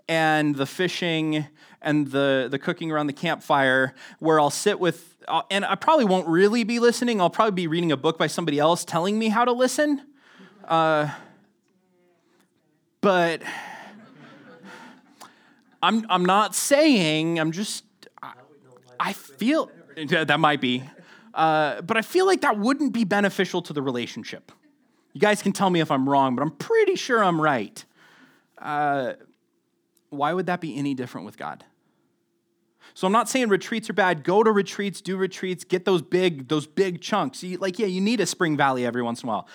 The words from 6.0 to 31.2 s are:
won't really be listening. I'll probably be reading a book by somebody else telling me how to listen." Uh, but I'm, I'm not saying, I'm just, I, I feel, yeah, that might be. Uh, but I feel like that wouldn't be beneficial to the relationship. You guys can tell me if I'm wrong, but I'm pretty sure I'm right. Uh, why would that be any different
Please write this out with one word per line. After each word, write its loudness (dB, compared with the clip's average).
won't 2
really 4
be -2
listening. 2
I'll 4
probably 2
be -4
reading 0
a 2
book 0
by 0
somebody -2
else 2
telling -2
me 0
how 2
to 2
listen." 0
Uh, 2
but 2
I'm, 2
I'm 2
not 2
saying, 2
I'm 0
just, -8
I, -16
I -4
feel, -2
yeah, 0
that 2
might 2
be. -2
Uh, 0
but -2
I -2
feel 0
like 2
that 0
wouldn't 0
be 0
beneficial 0
to -14
the -4
relationship. -8
You -14
guys 2
can 0
tell 2
me 2
if 0
I'm 2
wrong, 4
but -2
I'm -2
pretty 0
sure 0
I'm 2
right. -2
Uh, -2
why -2
would -2
that -2
be -8
any -4
different -10